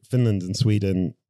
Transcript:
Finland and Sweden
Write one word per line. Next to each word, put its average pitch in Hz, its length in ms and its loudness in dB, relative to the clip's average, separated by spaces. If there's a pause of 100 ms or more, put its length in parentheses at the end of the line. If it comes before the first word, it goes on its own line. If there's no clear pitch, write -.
Finland 113 340 0
and 92 140 -6
Sweden 98 580 0 (160)